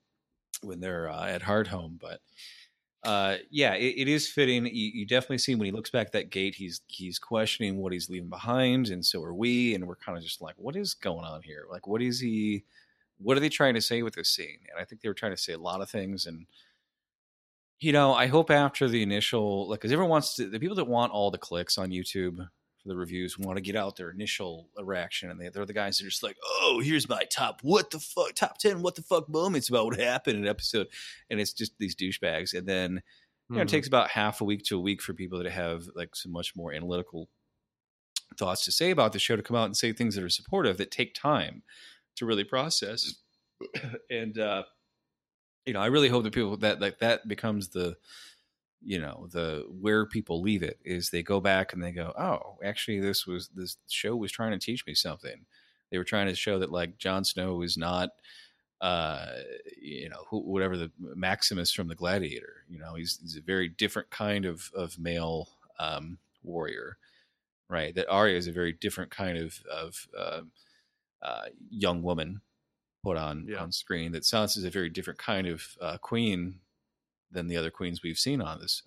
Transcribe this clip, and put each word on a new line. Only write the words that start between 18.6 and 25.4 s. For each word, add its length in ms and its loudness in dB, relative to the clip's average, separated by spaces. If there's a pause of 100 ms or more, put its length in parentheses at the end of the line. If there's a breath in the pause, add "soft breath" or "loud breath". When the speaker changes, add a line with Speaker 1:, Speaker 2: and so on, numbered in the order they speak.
Speaker 1:
the 140 4
initial, 640 2
like, 120 -4
'cause 120 2
everyone 180 4
wants 260 4
to, 120 -2
the 120 -6
people 160 -2
that 100 2
want 260 4
all 180 4
the 80 -4
clicks 400 -2
on 120 -2
YouTube 460 -2 (420)
for 100 -14
the 80 -6
reviews 420 -6
wanna 220 -4
get 160 -4
out 200 -2
their 140 -10
initial 680 -8
reaction, 520 -6
and 100 -12